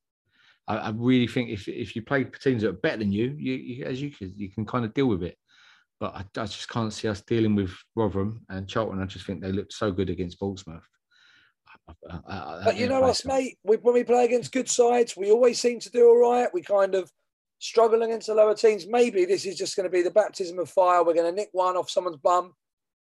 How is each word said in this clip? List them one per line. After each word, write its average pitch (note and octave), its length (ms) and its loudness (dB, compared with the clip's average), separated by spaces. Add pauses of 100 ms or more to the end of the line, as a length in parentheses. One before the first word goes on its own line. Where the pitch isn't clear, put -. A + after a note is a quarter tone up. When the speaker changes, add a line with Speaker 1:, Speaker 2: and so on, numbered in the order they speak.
(680)
Speaker 1:
I, A2 100 -4
I G2 140 -6
really A#2+ 360 2
think A#2 240 -4
if, G#2+ 180 -8
if - 260 -10
you A2+ 80 -8
play C3+ 220 -2
teams A2+ 380 -2
that G#2+ 80 0
are - 20 -10
better B2+ 260 -4
than G2+ 140 -2
you, A#2+ 260 -2
you, C3 160 -6
you, B2+ 300 -12
as C3+ 160 -6
you C#3+ 100 -8
can, F#2+ 260 -14
you G2 140 -10
can A2 140 -6
kind A#2+ 200 -2
of G#2+ 100 -8
deal C#3 120 2
with F#2 160 0
it. E2+ 140 -8 (640)
But G#2+ 140 -8
I, - 60 -14 (200)
I A2+ 60 -4
just - 220 -12
can't A2 240 -4
see - 160 -6
us G2+ 140 -4
dealing A2 320 0
with G2 180 -2 (220)
Rotherham G#2 540 -2
and F#2+ 200 -10
Charlton. G2+ 340 -4
I F#2+ 40 -4
just F#2+ 200 -14
think F2+ 140 -8
they F#2+ 120 -6
looked G2 200 -6
so G#2+ 200 -2
good F#2 180 -2
against F2 300 -8
Portsmouth. F#2 420 -10 (1080)
I, D#2+ 40 -20 (180)
I, E2+ 80 -12 (180)
I, E2 280 -12
Speaker 2:
But A3+ 120 2
you A3 60 -4
Speaker 1:
yeah, B3 60 -2
Speaker 2:
know C4 160 2
us, B3 180 2
Speaker 1:
basically. C4 220 -2
Speaker 2:
mate. - 200 -10
We, G#3+ 120 4
when A#3+ 180 2
we B3 100 4
play A#3+ 200 4
against A#3 280 -2
good B3+ 160 -2
sides, A#3+ 480 2
we G3 140 -2
always A#3+ 300 4
seem A#3+ 200 0
to - 100 -16
do A#3+ 180 8
all A#3 80 10 (160)
right. B3 200 2
We F3 100 -4
kind G3 320 2
of F3+ 160 -2 (480)
struggle A3+ 440 2
against A3+ 240 -4
the G#3+ 80 -4
lower G#3+ 200 6
teams. G#3 340 2
Maybe A3 360 2
this F3+ 220 0
is F3+ 100 -6
just F#3+ 200 -6
gonna F3+ 140 -2
be F3+ 120 2
the F3 80 0
baptism F#3 480 0
of E3 120 -4
fire. F3+ 340 4
We're E3 100 2
gonna E3+ 180 0
nick G3+ 200 -6
one F3+ 240 0
off E3+ 140 -4
someone's F3+ 280 -4
bum. F3 340 2 (500)